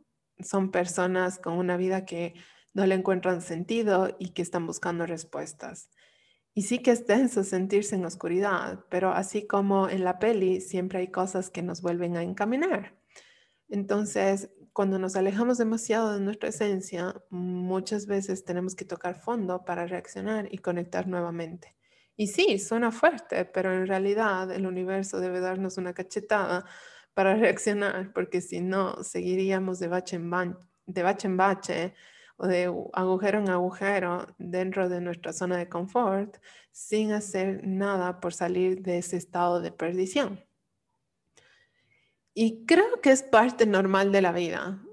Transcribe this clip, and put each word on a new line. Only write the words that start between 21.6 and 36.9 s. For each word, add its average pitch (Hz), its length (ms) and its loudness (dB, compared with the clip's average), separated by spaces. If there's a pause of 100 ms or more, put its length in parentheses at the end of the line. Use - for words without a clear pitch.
Y 214 120 -2
sí, 208 320 4
suena 233 320 0
fuerte, 247 520 2
pero 185 280 0
en 185 160 0
realidad 196 640 0
el 190 160 -2
universo 190 500 -4
debe 180 220 -2
darnos 185 380 -4
una 180 160 -4
cachetada 190 720 -2 (480)
para 190 220 6
reaccionar, 202 800 2
porque 185 280 -2
si 180 200 -6
no, 185 420 0
seguiríamos 185 800 -2
de 175 80 -4
bache 180 260 -2
en 170 160 -6
ban-, 180 280 -2 (280)
de 180 160 -4
bache 196 240 2
en 185 100 0
bache 185 580 2 (420)
o - 100 -4
de 180 220 2
u-, - 240 -4
agujero 185 480 2
en 202 100 2
agujero 180 800 0 (100)
dentro 185 500 -2
de 180 120 -2
nuestra 175 320 -6
zona 180 240 -2
de 175 120 -4
confort, 196 680 0 (340)
sin 214 400 -2